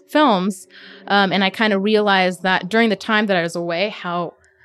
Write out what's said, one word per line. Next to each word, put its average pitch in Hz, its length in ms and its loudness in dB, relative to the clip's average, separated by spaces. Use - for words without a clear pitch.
films. 214 580 2
Um, 196 240 2
and 190 120 0
I 190 60 2
kind 214 240 0
of 190 80 0
realized 196 600 2
that 185 260 -2
during 226 200 2
the 196 80 0
time 214 300 -2
that 190 100 0
I 170 40 0
was 170 140 -4
away, 170 340 -4
how 175 440 -6